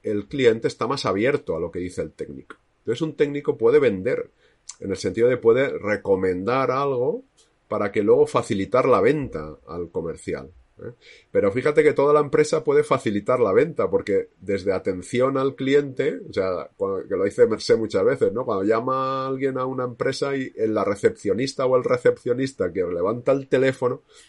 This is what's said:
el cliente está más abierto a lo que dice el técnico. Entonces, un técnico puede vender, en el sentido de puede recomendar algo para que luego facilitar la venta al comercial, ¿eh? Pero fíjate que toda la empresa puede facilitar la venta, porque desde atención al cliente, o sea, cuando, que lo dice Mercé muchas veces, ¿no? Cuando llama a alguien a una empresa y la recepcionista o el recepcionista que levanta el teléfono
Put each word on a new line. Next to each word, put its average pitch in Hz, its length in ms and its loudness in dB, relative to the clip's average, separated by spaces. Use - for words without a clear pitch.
el 104 240 -4
cliente 117 420 2
está 113 180 -4
más 131 200 -2
abierto 107 500 0
a 82 40 -4
lo 85 100 -6
que 90 80 -10
dice 90 240 -6
el - 100 -10
técnico. - 440 -14
Entonces, - 220 -4
un 156 120 -4
técnico 143 420 -2
puede 120 220 4
vender, 101 520 0
en 98 100 -8
el 92 60 -2
sentido 107 320 0
de 123 80 2
puede 120 320 4
recomendar 98 920 0
algo 139 540 -2
para 104 220 -2
que 107 120 2
luego 123 240 6
facilitar 123 600 0
la 120 140 6
venta 104 560 0
al 85 240 -10
comercial, 80 600 -8
¿eh? 117 120 -14
Pero 101 180 2
fíjate 147 320 2
que 147 120 4
toda 143 180 4
la 151 80 6
empresa 151 420 0
puede 147 220 2
facilitar 123 560 0
la 104 120 2
venta, 120 380 2
porque 98 380 0
desde 95 320 -2
atención 101 640 -2
al 135 180 -2
cliente, 139 720 0
o - 40 -16
sea, 95 440 -4
cuando, 98 320 -4
que 98 80 -4
lo 92 80 0
dice 113 220 4
Mercé 110 300 0
muchas 104 280 -2
veces, 117 280 2
¿no? 120 120 -4
Cuando 104 200 -2
llama 131 600 0
a - 20 -4
alguien 135 320 -4
a 127 80 -4
una 127 180 -4
empresa 131 520 -4
y 131 200 -6
la 107 280 0
recepcionista 110 800 -2
o 127 100 4
el 123 60 2
recepcionista 123 920 -2
que 92 120 -2
levanta 95 480 -2
el 135 160 -2
teléfono 131 540 0